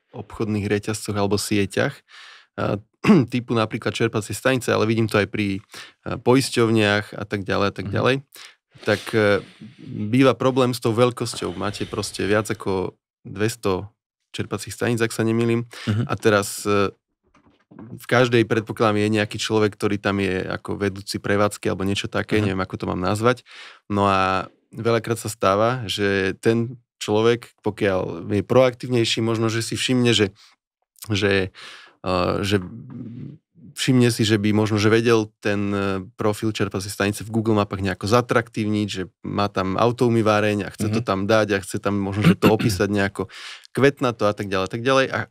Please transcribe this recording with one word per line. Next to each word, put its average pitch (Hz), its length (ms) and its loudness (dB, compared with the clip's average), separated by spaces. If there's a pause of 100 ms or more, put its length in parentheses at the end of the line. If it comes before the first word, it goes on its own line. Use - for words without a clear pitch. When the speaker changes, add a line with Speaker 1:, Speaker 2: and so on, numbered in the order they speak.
(140)
Speaker 1:
obchodných 104 540 -6
reťazcoch 104 480 -4
alebo 101 260 0
sieťach, 107 560 -2 (560)
a, 104 240 -2 (240)
<clears throat> 165 260 6
typu 120 300 -2
napríklad 110 340 -2
čerpacie 110 440 -2
stanice, 127 340 0
ale 104 160 2
vidím 113 220 2
to 107 100 0
aj 101 80 4
pri, 98 320 -2 (460)
a, - 160 -8
poisťovniach 113 960 2
a - 100 -10
tak 104 160 -6
ďalej 95 240 -2
a 98 80 -2
tak 95 120 -8
Speaker 2:
Mhm. 98 80 -8
Speaker 1:
ďalej, 110 220 2 (640)
tak, 104 300 -2
e, 101 320 2 (640)
býva 127 280 4
problém 127 360 2
s 123 80 -2
tou 117 140 -2
veľkosťou. 120 640 0
Máte 101 320 -6
proste - 360 -6
viac 104 240 2
ako 95 460 -4 (300)
dvesto 101 640 -4 (400)
čerpacích 113 420 -8
staníc, 113 300 -2
ak 113 80 0
sa 113 160 -2
nemýlim. 117 400 0 (220)
Speaker 2:
Mhm. 110 180 0
Speaker 1:
A - 80 -6
teraz, 104 480 0
e, 101 320 0 (800)
v 117 320 -18
každej, 120 400 4
predpokladám, 107 520 0
je 104 140 2
nejaký 104 260 0
človek, 107 360 0
ktorý 104 240 -2
tam 98 240 -2
je 92 240 -2
ako 95 320 -8
vedúci 101 400 -6
prevádzky 104 500 0
alebo 95 160 -2
niečo 98 220 -2
také, 101 320 -2
Speaker 2:
Mhm. 107 60 2
Speaker 1:
neviem, 95 180 -2
ako 95 140 -8
to - 100 -8
mám 92 160 -4
nazvať. 107 400 0 (460)
No 101 180 0
a 95 400 2 (220)
veľakrát 117 480 -2
sa - 120 -6
stáva, 107 580 2
že 98 500 0
ten 117 400 0 (220)
človek, 117 640 0
pokiaľ 95 680 -2
je 101 140 0
proaktívnejší, 123 800 2
možno, 113 260 0
že 113 140 -2
si 113 120 -6
všimne, 123 380 2
že, 107 240 2 (720)
že, 98 480 0 (440)
e, 92 120 -4 (300)
že 101 180 2 (1080)
všimne 123 400 4
si, 117 140 0
že 110 120 2
by 104 160 2
možno, 107 240 2
že 104 140 4
vedel 113 400 4 (100)
ten, 101 200 0 (100)
e, 101 100 -2 (340)
profil 107 380 -2
čerpacej 101 380 -4
stanice 101 320 -2
v 101 100 -14
Google 110 240 2
mapách 104 240 0
nejako 98 280 -4
zatraktívniť, 110 800 0
že 95 140 -6 (180)
má 101 260 -2
tam 95 300 -4
autoumýváreň 107 880 2
a - 40 -12
chce - 200 -4
to 110 100 0
Speaker 2:
Mhm. 117 60 -4
Speaker 1:
tam 98 200 -2
dať 107 260 4
a 98 80 2
chce - 200 -8
tam 101 160 -2
možno, 98 300 -2
že - 100 6
to - 160 4
Speaker 2:
<clears throat> 110 60 4
Speaker 1:
opísať 104 320 0
nejako 101 400 -2 (420)
kvetnato 123 540 2
a 104 80 2
tak 104 140 -8
ďalej, 95 180 -2
a 92 60 -6
tak 117 120 -6
ďalej. 135 260 2
A 110 100 -4 (120)